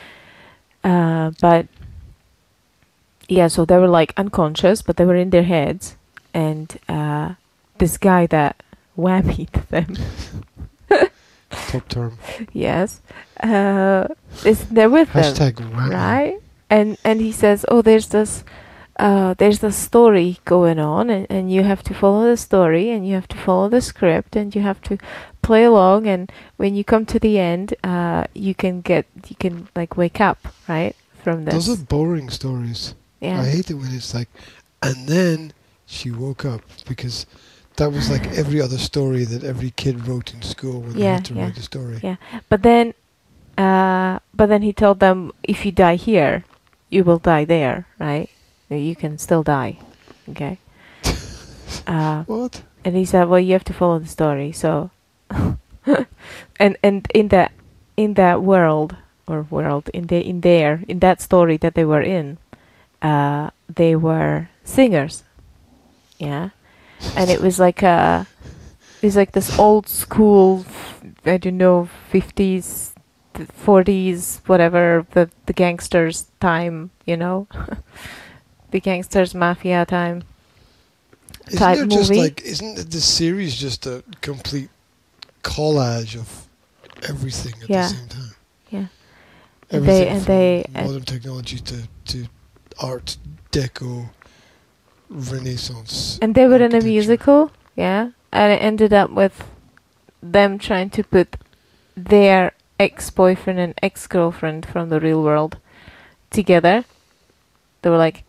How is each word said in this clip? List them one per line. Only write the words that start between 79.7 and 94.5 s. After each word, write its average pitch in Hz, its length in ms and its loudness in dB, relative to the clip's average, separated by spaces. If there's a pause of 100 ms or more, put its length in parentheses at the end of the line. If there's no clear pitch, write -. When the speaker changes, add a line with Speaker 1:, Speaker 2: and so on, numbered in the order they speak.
Speaker 1:
time 175 380 -4 (1200)
Speaker 2:
Isn't 180 120 -8
Speaker 1:
type 180 180 4
Speaker 2:
there 285 100 -2
just, 202 240 2
Speaker 1:
movie. 208 100 4
Speaker 2:
like, 151 200 -2
isn't 180 500 -12
the 165 100 -8
series 170 540 -2
just 131 320 -10
a 127 160 -12 (180)
complete 139 480 -10 (720)
collage 120 720 -4
of - 320 -18 (600)
everything 131 440 -10 (100)
at - 60 -10
Speaker 1:
Yeah. 185 180 -2
Speaker 2:
the 190 80 -8
same - 140 -16
time? 120 260 -18 (340)
Speaker 1:
Yeah. 196 100 -10
And 190 100 -10 (800)
Speaker 2:
Everything 160 240 2
Speaker 1:
they, 185 120 4
and 196 160 -4
Speaker 2:
from 190 120 0
Speaker 1:
they, 180 300 2 (100)
and - 120 -6
Speaker 2:
modern 135 160 -8
technology 127 560 -12
to, 117 280 -14 (180)
to 120 220 -10 (520)
Art 127 380 -10 (340)
Deco, 123 580 -8 (1000)